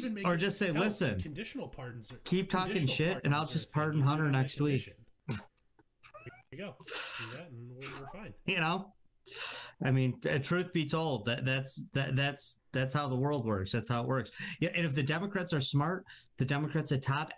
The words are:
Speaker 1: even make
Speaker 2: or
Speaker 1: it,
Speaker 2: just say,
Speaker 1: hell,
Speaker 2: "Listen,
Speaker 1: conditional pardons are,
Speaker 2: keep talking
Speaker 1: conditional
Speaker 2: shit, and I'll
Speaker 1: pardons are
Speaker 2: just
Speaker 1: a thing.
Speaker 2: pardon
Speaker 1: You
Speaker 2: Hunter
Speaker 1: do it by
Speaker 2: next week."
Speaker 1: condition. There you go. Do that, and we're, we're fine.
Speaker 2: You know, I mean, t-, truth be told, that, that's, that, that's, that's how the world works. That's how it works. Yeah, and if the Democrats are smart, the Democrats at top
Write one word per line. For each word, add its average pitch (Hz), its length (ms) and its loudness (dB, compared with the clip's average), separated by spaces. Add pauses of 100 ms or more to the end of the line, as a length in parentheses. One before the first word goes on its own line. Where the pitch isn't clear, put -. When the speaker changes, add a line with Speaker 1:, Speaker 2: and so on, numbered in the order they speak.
Speaker 1:
even 226 100 -4
make 196 120 -4
Speaker 2:
or 175 80 4
Speaker 1:
it, 165 40 2
Speaker 2:
just 190 200 2
say, 202 140 2
Speaker 1:
hell, 156 100 2
Speaker 2:
"Listen, 160 380 2
Speaker 1:
conditional 165 480 -8
pardons 120 440 -12
are, 123 120 -14
Speaker 2:
keep 190 260 2
talking 185 240 2
Speaker 1:
conditional 147 200 2 (200)
Speaker 2:
shit, 180 100 -4
and 143 100 6
I'll 151 80 4
Speaker 1:
pardons 151 80 -4
are - 20 -6
Speaker 2:
just 160 120 2
Speaker 1:
a - 40 -4
thing. - 60 -16
Speaker 2:
pardon 151 260 2
Speaker 1:
You 135 60 6
Speaker 2:
Hunter 151 180 4
Speaker 1:
do 151 40 4
it 139 40 4
by 135 60 4
Speaker 2:
next 131 220 0
week." 143 240 2
Speaker 1:
condition. - 100 -16 (340)
There 226 100 -2 (1120)
you 139 60 -12
go. 196 200 -10
Do - 580 -6
that, - 140 -14
and 120 220 -12
we're, 135 280 -12
we're 135 120 -12
fine. 185 220 -12 (120)
Speaker 2:
You 180 140 0
know, 175 320 0 (920)
I 135 80 4
mean, 131 280 4
t-, 156 200 2
truth 175 320 0
be 165 140 2
told, 151 400 0
that, 123 180 0
that's, 135 480 0
that, 139 240 0
that's, 139 420 0 (140)
that's 131 220 0
how 147 140 0
the 127 80 0
world 139 300 2
works. 98 240 0
That's 113 180 0
how 120 140 0
it 127 60 -2
works. 131 220 0 (280)
Yeah, 170 160 2
and 170 120 2
if 139 80 0
the 147 80 2
Democrats 175 500 0
are 151 80 4
smart, 156 440 2 (340)
the 135 80 0
Democrats 147 440 0
at 139 120 2
top 147 360 0